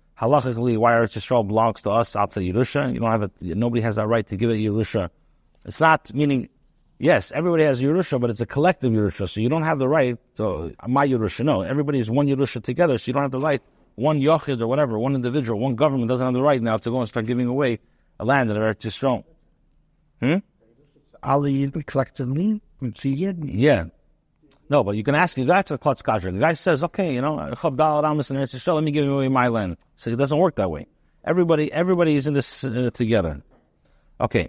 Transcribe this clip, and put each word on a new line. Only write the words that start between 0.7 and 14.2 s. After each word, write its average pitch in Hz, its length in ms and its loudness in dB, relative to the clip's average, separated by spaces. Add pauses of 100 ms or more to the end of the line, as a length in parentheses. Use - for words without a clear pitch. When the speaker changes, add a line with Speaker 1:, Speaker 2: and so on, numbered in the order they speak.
Speaker 1:
why 117 160 6
Eretz 117 240 2
Yisrael 110 300 0
belongs 110 340 2
to 107 80 -4
us, 113 260 0
out 101 160 0
to - 80 -6
Yerusha. 120 540 0
You - 60 -6
don't 113 120 0
have 110 120 0
it, 95 80 -4 (100)
nobody 110 400 -2
has 110 160 -2
that 107 100 0
right 113 200 0
to 104 80 -8
give 117 140 0
it 113 60 0
Yerusha. 107 540 -2 (560)
It's - 140 -10
not, 156 340 2
meaning, 139 360 0 (500)
yes, 127 320 2
everybody 165 320 2
has 131 180 2
Yerusha, 147 380 0
but 120 100 0
it's 110 120 -4
a 110 40 -4
collective 143 460 0
Yerusha, 101 380 0
so - 100 -8
you 117 100 0
don't 156 140 -2
have 156 160 0
the 131 80 0
right 131 300 0 (200)
to, 85 380 -4 (120)
my 139 200 2
Yerusha, 113 380 0
no. 123 160 2
Everybody 139 380 -2
is 110 100 -2
one 143 180 2
Yerusha 135 340 -2
together, 135 360 0
so - 120 -8
you 127 40 -2
don't 143 100 -2
have 135 80 -4
the 131 80 -6
right, 147 220 -2 (340)
one 147 240 0
Yochid 139 420 2